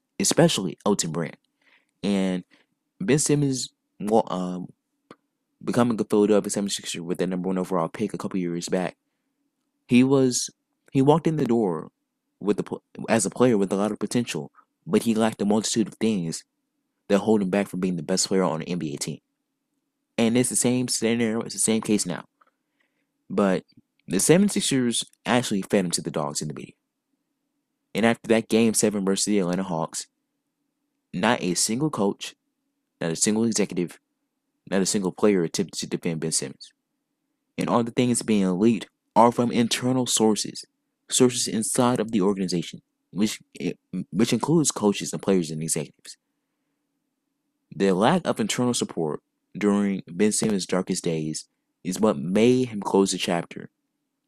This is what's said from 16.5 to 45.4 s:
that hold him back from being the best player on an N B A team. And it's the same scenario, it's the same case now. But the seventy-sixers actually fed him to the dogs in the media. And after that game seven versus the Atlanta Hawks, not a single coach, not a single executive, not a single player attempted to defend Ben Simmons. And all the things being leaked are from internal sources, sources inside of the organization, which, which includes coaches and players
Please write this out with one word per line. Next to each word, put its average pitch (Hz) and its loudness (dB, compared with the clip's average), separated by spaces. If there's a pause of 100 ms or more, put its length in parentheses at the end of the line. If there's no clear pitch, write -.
that 101 4
hold 110 4
him 95 -2
back 101 0
from 92 -6
being 92 -2
the 80 -6
best 92 -2
player 95 2
on 80 0
an - -10
N 90 -4
B 78 -6
A 71 -8
team. 76 -8 (1000)
And 117 4
it's 127 2
the 110 -4
same 123 0
scenario, 113 0
it's 101 -10
the 98 -12
same 110 2
case 104 0
now. 85 -8 (1040)
But 95 2 (420)
the 95 0
seventy-sixers 151 2 (180)
actually 117 0
fed 98 0
him 85 -4
to - -4
the 82 -6
dogs 73 -4
in 78 -6
the 71 -8
media. - -14 (1200)
And 104 0
after 113 0
that 113 2
game 110 4
seven 101 0
versus 98 0
the 101 0
Atlanta 90 0
Hawks, 82 -6 (1080)
not 107 0
a 87 -2
single 127 -2
coach, - -4 (640)
not 85 -4
a 82 -4
single 107 0
executive, 90 -2 (680)
not 95 0
a 90 0
single 95 -2
player 98 2
attempted 82 -6
to - -8
defend 82 -6
Ben 80 -4
Simmons. - -8 (840)
And 87 -4
all 117 2
the 117 -8
things 123 0
being 95 0
leaked 110 2 (260)
are 117 8
from 120 0
internal 123 0
sources, - 0 (420)
sources 123 2
inside 123 0
of 107 -4
the 110 2
organization, 92 -2 (300)
which, 104 -2 (680)
which 110 0
includes 143 2
coaches 101 0
and 80 -8
players 87 0